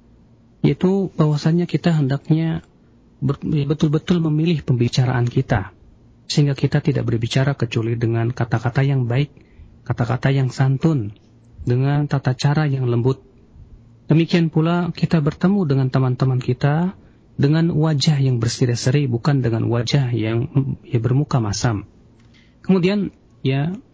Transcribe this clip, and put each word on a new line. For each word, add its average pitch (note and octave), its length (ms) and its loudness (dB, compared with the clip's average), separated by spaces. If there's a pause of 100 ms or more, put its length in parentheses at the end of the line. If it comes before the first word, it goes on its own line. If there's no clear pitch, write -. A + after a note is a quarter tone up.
(640)
Yaitu F#3 560 0
bahwasannya D#3+ 480 2
kita E3+ 320 0
hendaknya D#3+ 640 -2 (560)
ber-, C3+ 240 -4
betul-betul D#3 800 0
memilih D#3 400 0
pembicaraan B2 640 0
kita, A#2+ 480 -2 (560)
sehingga C#3+ 240 2
kita C#3+ 240 0
tidak B2 240 0
berbicara A#2 560 0
kecuali A#2 400 -2
dengan A2+ 320 0
kata-kata B2 560 0
yang C3+ 240 0
baik, C#3+ 240 -2 (480)
kata-kata B2 480 -2
yang C3+ 160 2
santun, C3+ 640 0 (560)
dengan C#3 400 0
tata C3+ 320 0
cara D3 320 0
yang C3 160 -2
lembut. A#2+ 320 0 (840)
Demikian E3 480 2
pula E3+ 400 0
kita - 240 0
bertemu F3+ 480 0
dengan C3+ 240 0
teman-teman C3 480 0
kita D3 560 0 (480)
dengan D#3+ 320 2
wajah D3+ 480 2
yang C3 160 2
berseri-seri, B2 720 0
bukan C3 320 0
dengan A2+ 240 -2
wajah A#2+ 480 0
yang, A2+ 320 -2 (400)
ya, A#2 160 -2
bermuka B2+ 400 0
masam. G#2 480 -2 (720)
Kemudian, F#3+ 480 0 (320)
ya, C#3 320 -2 (200)